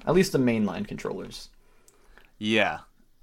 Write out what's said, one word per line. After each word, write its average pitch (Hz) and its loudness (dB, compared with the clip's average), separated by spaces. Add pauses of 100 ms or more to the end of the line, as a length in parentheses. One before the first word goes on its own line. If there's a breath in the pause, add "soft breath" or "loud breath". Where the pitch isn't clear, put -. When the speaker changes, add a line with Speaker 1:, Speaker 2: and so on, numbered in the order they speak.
Speaker 1:
at 165 4
least 185 4
the 151 2
mainline 107 0
controllers. - -10 (880 soft breath)
Speaker 2:
Yeah. 107 2 (420)